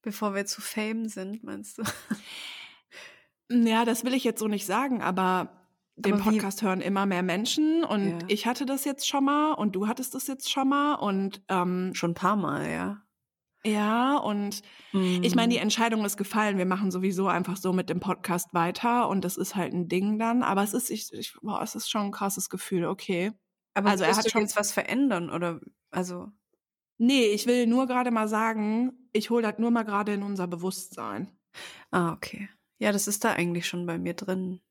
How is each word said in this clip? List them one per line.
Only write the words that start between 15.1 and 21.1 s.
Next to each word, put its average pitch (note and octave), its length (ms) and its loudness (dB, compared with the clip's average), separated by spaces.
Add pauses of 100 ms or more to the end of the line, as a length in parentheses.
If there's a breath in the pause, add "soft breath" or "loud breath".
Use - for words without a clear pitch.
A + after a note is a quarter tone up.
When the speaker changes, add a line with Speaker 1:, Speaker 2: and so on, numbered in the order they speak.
Speaker 2:
ich F3+ 140 2
meine, A#3+ 180 4
die - 60 2
Entscheidung A3 460 2
ist G3+ 120 -2
gefallen. G#3 400 0
Wir F3+ 80 2
machen F#3 260 2
sowieso F#3 360 0
einfach F3+ 300 0
so F#3 160 0
mit F#3 160 0
dem F3 100 0
Podcast F3+ 540 -2
weiter G#3 560 2
und F#3+ 160 0
das F#3 120 -2
ist - 180 -4
halt F3+ 180 -2
ein F3 160 -2
Ding G3+ 300 0
dann. A#3 240 2
Aber G3 200 2
es G#3 100 -2
ist, B3 160 -2
ich, - 240 -6